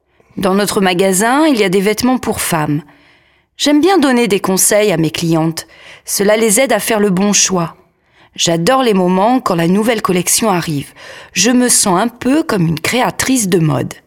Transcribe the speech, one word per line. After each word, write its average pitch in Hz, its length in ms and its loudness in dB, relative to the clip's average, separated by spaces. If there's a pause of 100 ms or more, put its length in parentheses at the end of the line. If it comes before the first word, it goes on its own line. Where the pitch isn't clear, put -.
(360)
Dans 190 180 0
notre 202 280 0
magasin, 190 640 2
il 285 100 2
y 202 80 2
a 190 60 0
des 196 100 0
vêtements 214 380 0
pour - 240 -6
femmes. 151 400 -4 (760)
J'aime 294 240 2
bien 381 160 4
donner 254 320 2
des 190 120 0
conseils 202 520 0
à 160 60 0
mes 156 120 0
clientes. 160 560 -2 (380)
Cela 208 320 0
les 226 240 2
aide 262 120 0
à 208 80 0
faire 214 200 -2
le 208 80 2
bon 196 240 0
choix. 175 440 -2 (600)
J'adore 220 460 0
les 226 120 2
moments 190 460 2
quand 202 140 -2
la 170 140 0
nouvelle 208 340 0
collection 180 480 -2
arrive. 160 420 -4 (400)
Je - 180 0
me 247 200 2
sens 185 280 0
un 226 100 0
peu 269 340 -2
comme 214 240 -2
une 156 140 -2
créatrice 233 680 -2
de 170 100 2
mode. 139 360 -2 (120)